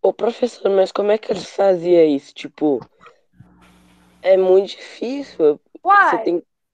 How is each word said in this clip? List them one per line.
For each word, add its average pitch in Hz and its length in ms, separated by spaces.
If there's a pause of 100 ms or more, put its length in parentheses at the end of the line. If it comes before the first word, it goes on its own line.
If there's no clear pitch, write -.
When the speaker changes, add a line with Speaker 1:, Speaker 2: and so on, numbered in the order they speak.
Speaker 1:
Ô, 190 120
professor, 226 580
mas 190 220
como 208 180
é 214 80
que - 140
eles 180 180
faziam 175 540
isso? 143 280
Tipo, 147 460 (1400)
é 190 140
muito 190 340
difícil. 220 920 (240)
Speaker 2:
Uai, 381 340
Speaker 1:
Você - 60
tem 330 160
que - 60 (280)